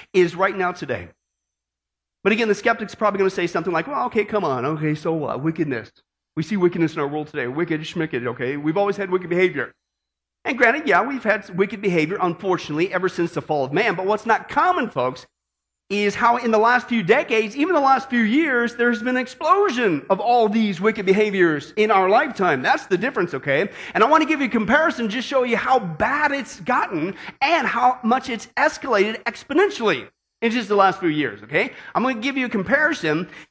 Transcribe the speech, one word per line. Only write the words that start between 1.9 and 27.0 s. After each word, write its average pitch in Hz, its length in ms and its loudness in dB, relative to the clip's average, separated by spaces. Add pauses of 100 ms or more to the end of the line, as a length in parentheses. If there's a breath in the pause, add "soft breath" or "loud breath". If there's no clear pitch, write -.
But 208 100 2
again, 226 140 0
the 202 80 2
skeptic's 226 400 -2
probably 202 220 0
gonna 190 120 2
say 180 180 -2
something 175 260 -2
like, 160 140 -2
"Well, - 180 -4
okay, 208 200 -2
come 208 180 -2
on. 127 220 -2
Okay, 151 300 -2
so 160 180 -4
what? 139 280 -4
Wickedness. 147 500 -4 (440)
We 160 80 -2
see 208 140 -4
wickedness 170 360 0
in 160 60 -6
our 143 80 -2
world 147 200 -6
today. 139 200 -6
Wicked, 156 340 -4
schmicked, 156 460 -4
okay? 123 300 -4
We've 151 200 -2
always 202 200 0
had 196 120 -6
wicked 185 200 -2
behavior." 170 440 0 (720)
And 277 120 -4
granted, 262 300 2
yeah, 180 140 4
we've 262 220 -4
had 208 340 -2
wicked 202 240 0
behavior, 175 380 0
unfortunately, 180 720 -2
ever 185 140 0
since 175 260 -2
the 147 80 -4
fall 147 220 -2
of 131 80 -6
man. 202 240 0
But 190 100 -4
what's 208 200 -2
not - 240 0
common, 330 400 0
folks, 127 360 -4 (640)
is 202 260 0
how 240 220 2
in 247 140 -2
the 220 60 4
last 240 300 2
few 233 160 0
decades, 220 520 2
even 320 200 0
the 285 60 2
last 269 280 2
few 240 120 0
years, 240 540 2
there's 240 260 0
been 254 140 -2
an 254 60 0
explosion 254 880 0
of 196 100 2
all 226 300 4
these 202 320 0
wicked 214 240 0
behaviors 190 680 2
in 214 160 4
our 190 180 4
lifetime. 196 520 2
That's 233 260 0
the 185 100 0
difference, 185 360 -2
okay? 143 360 -2 (240 loud breath)
And 185 100 4
I 233 40 4
wanna 311 180 4
give 311 140 0
you 277 80 0
a - 20 -2
comparison, 240 600 2
just 233 180 -6
show 269 160 2
you 233 140 0
how 254 220 2
bad 233 520 -2
it's 277 300 -8
gotten 247 540 -2 (260 loud breath)